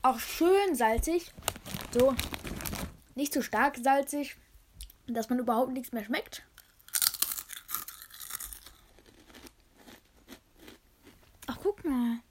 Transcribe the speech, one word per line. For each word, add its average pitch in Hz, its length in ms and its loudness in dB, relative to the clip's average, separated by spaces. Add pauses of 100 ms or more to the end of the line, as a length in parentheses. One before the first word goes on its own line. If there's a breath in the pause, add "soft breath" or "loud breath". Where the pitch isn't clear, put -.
auch 247 180 4
schön 370 560 4
salzig. 240 560 2 (580)
So, 254 240 4 (1000)
nicht 285 160 -2
zu 262 100 2
stark 254 400 2
salzig, 277 540 2 (720)
dass 226 200 -2
man 247 120 2
überhaupt 247 320 2
nichts 254 180 -6
mehr 220 140 -6
schmeckt. - 400 -6 (4000)
Ach, 247 120 -4
guck 415 240 -2
mal. 240 340 2 (120)